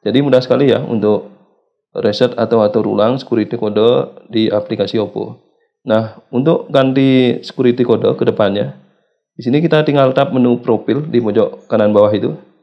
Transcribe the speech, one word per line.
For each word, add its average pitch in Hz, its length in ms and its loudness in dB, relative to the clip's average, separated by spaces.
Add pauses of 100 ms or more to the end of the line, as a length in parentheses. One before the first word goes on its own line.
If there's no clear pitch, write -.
Jadi 110 160 0
mudah 131 240 2
sekali 131 240 0
ya 113 160 2
untuk 104 480 -2 (640)
reset 117 400 -2
atau 113 240 0
atur 104 320 0
ulang 107 320 0
security 110 320 -2
kode 110 560 0 (160)
di 110 240 -2
aplikasi 104 480 -4
Oppo. 110 400 -6 (480)
Nah, 110 480 -2
untuk 143 400 0
ganti 131 720 2
security 123 400 0
kode 120 320 0
ke 120 80 0
depannya, 101 480 -2 (640)
di 123 80 -8
sini 143 160 0
kita 156 240 2
tinggal 139 240 2
tap 139 240 -2
menu 123 240 2
profil 123 480 -2
di 120 160 0
pojok 107 480 -2
kanan 107 240 0
bawah 104 160 4
itu. 107 240 -4 (280)